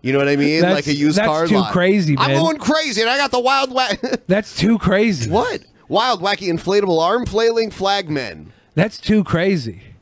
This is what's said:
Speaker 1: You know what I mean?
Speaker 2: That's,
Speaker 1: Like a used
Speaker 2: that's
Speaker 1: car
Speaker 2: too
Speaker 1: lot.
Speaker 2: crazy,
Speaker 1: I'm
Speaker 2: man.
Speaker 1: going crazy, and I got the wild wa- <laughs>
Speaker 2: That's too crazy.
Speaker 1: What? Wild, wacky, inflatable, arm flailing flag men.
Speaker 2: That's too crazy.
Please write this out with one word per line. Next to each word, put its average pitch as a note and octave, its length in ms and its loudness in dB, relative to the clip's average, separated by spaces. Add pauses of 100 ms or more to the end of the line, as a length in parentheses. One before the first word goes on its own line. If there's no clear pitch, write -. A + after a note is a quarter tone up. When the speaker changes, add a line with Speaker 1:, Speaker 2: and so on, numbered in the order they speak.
Speaker 1:
You B2+ 100 -2
know C#3 80 2
what C#3 80 2
I C#3+ 80 2
mean? D3 260 2
Speaker 2:
That's, F3+ 120 2
Speaker 1:
Like C#3+ 120 -2
a D3 80 0
used D3 240 2
Speaker 2:
that's G#3+ 80 0
Speaker 1:
car D#3+ 220 0
Speaker 2:
too - 80 4
Speaker 1:
lot. G#2+ 160 0
Speaker 2:
crazy, F3+ 440 2
Speaker 1:
I'm C#3+ 140 0
Speaker 2:
man. C#3 100 2
Speaker 1:
going D#4 180 0
crazy, C#4+ 420 -2
and A3+ 100 0
I C4 60 0
got C#4 160 0
the B3 80 0
wild C4 320 0
wa- B3+ 160 0 (200)
<laughs> - 200 -6
Speaker 2:
That's G3+ 280 -2
too A3 220 2
crazy. F#3 520 0
Speaker 1:
What? C4 320 -2 (260)
Wild, G#3+ 340 0
wacky, G3 260 -2
inflatable, F3 540 0
arm A3+ 240 0
flailing A3+ 460 0
flag G3 360 -2
men. G2 440 -8 (240)
Speaker 2:
That's F#3+ 240 0
too G#3+ 240 2
crazy. D#3+ 580 -2 (200)